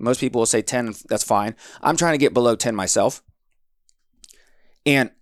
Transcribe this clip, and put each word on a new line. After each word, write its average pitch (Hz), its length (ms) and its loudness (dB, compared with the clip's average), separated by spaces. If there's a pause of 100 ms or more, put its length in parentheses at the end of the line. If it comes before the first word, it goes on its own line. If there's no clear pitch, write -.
Most 123 200 -2
people 123 200 -2
will 113 60 2
say 110 160 0
ten, 120 320 -4 (140)
that's - 140 -2
fine. 107 320 0 (280)
I'm 165 160 0
trying 170 160 2
to 143 40 0
get 135 140 2
below 120 240 2
ten 117 180 -2
myself. 101 480 -2 (1600)
And 139 240 2 (120)